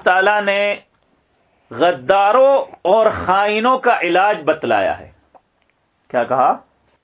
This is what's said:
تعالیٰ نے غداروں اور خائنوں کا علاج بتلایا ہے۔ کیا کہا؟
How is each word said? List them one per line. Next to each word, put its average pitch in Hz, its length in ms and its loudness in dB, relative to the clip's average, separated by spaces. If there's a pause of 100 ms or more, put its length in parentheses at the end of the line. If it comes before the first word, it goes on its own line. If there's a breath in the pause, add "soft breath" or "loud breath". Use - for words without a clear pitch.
تعالیٰ 190 400 2
نے 202 180 -2 (1080)
غداروں 196 800 2 (380)
اور 220 140 4 (200)
خائنوں 214 540 0
کا 240 220 0
علاج 175 440 0
بتلایا 113 540 -2
ہے۔ - 100 -20 (1000)
کیا 123 140 -2
کہا؟ 127 280 0 (520)